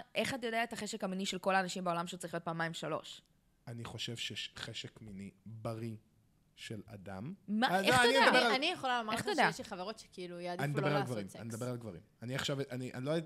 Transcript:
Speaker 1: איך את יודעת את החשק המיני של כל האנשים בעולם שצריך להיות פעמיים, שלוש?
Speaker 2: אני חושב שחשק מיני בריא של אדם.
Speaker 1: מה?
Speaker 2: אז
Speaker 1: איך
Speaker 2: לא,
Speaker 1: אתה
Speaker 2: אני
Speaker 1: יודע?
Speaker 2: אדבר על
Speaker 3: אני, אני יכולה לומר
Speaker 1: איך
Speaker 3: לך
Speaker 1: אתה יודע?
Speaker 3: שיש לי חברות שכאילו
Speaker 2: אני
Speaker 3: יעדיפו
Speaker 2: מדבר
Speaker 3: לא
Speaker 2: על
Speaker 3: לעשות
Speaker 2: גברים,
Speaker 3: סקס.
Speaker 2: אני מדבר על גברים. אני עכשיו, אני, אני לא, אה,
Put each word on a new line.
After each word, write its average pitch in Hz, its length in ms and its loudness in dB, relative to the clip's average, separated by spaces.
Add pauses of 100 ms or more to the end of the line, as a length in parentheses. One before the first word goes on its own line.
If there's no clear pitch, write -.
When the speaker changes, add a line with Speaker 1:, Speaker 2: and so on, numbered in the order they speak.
(160)
Speaker 1:
איך 220 180 0
את 247 100 -6
יודעת 226 240 0
את 233 60 -10
החשק 214 300 -4
המיני 190 220 -2
של 185 140 -4
כל 190 160 4
האנשים 185 280 0
בעולם 175 240 0
שצריך 175 260 -8
להיות 170 120 -4
פעמיים, 165 280 0
שלוש? - 480 -6 (460)
Speaker 2:
אני 117 160 -8
חושב 117 340 -6
שחשק - 840 -8
מיני 98 300 -10 (140)
בריא 113 500 -6 (600)
של 107 300 -10
אדם. 98 480 -10 (140)
Speaker 1:
מה? 214 200 2
Speaker 2:
אז 190 180 4
Speaker 1:
איך - 40 6
Speaker 2:
לא, 247 60 8
Speaker 1:
אתה 247 80 8
Speaker 2:
אני 240 100 8
Speaker 1:
יודע? - 140 8
Speaker 2:
אדבר 247 100 8
על 247 80 8
Speaker 3:
אני, 233 100 6
אני 269 100 2
יכולה 262 360 0
לומר 214 120 -2
Speaker 1:
איך 226 80 0
Speaker 3:
לך - 40 -8
Speaker 1:
אתה 415 60 0
יודע? 233 200 6
Speaker 3:
שיש - 80 -6
לי 247 60 -8
חברות 190 340 -8
שכאילו 175 380 -10
Speaker 2:
אני 175 80 -8
Speaker 3:
יעדיפו 175 240 -2
Speaker 2:
מדבר 147 120 0
Speaker 3:
לא 143 60 2
Speaker 2:
על 147 60 4
Speaker 3:
לעשות 139 160 2
Speaker 2:
גברים, 104 200 -4
Speaker 3:
סקס. - 100 -14
Speaker 2:
אני 113 80 -8
מדבר 117 220 -4
על 123 80 -4
גברים. 107 240 -10 (200)
אני 123 140 -4
עכשיו, 139 220 -2 (140)
אני, 127 220 -6
אני 127 120 -6
לא, 147 60 -2
אה, 165 140 2